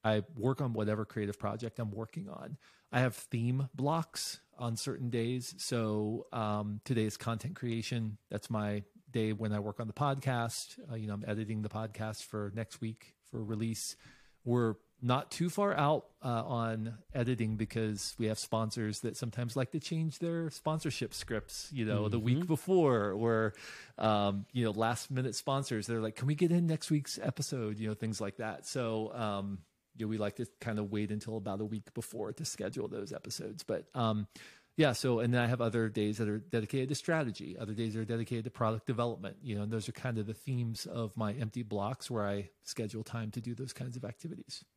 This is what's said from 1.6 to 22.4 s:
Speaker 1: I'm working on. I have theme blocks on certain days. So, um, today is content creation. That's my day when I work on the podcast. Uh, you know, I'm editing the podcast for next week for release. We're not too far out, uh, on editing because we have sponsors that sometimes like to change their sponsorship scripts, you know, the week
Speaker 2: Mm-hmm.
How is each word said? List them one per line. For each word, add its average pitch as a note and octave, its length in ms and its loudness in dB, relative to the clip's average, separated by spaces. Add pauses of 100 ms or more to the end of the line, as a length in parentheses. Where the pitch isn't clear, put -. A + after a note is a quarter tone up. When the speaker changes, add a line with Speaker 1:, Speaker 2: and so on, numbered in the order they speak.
Speaker 1:
I'm A2+ 120 -2
working A2+ 380 -8
on. - 280 -10 (360)
I B2+ 80 4
have B2+ 160 4
theme B2+ 580 0
blocks D3+ 640 -2 (160)
on A#2 200 -2
certain B2 340 -4
days. B2 480 -2
So, A2 760 0
um, G#2 520 0
today A2+ 200 2
is G#2+ 120 0
content A#2 400 -4
creation. A2+ 600 -2 (120)
That's - 180 -6
my G#2 360 0 (260)
day A2 220 2
when G#2+ 200 0
I G#2+ 60 2
work G2+ 220 -4
on A2 80 -4
the G#2 40 -8
podcast. C3 880 0 (120)
Uh, A#2+ 40 -4
you G#2+ 140 -4
know, G#2 60 -2
I'm G#2 120 -4
editing G#2+ 360 0
the G#2+ 60 -2
podcast A2 560 -4
for G#2 300 -4
next A2+ 260 -6
week A2+ 340 -8 (160)
for A2+ 120 -6
release. A2 540 -2 (480)
We're A#2+ 300 4 (280)
not B2 280 4
too E3+ 200 2
far G3+ 260 2
out, D3 300 4 (160)
uh, A#2+ 240 0
on A2+ 500 0 (180)
editing A#2 420 2
because G#2+ 600 -2
we A2+ 100 0
have G#2+ 120 2
sponsors A2 640 0
that A#2 160 -4
sometimes A#2+ 400 -2
like C3 160 0
to D#3+ 80 -2
change D#3+ 380 -2
their E3+ 320 -2
sponsorship D#3 600 -2
scripts, - 600 -4
you B2 120 0
know, G#2+ 240 2
the A2+ 100 2
week A#2+ 200 6
Speaker 2:
Mm-hmm. F3+ 80 0